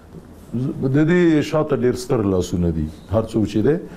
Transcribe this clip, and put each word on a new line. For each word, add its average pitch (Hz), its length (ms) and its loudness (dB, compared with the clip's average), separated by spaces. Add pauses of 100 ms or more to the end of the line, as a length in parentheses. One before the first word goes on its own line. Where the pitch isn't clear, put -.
(480)
د 131 500 -2 (100)
دې 170 400 4
شاته 156 280 0
ډېر 120 260 0
ستر 127 180 0 (120)
لاسونه 87 440 0
دي، 78 80 -2 (300)
هر 113 160 2
څوک 110 220 0
چې 107 140 0
دی، 143 80 4 (220)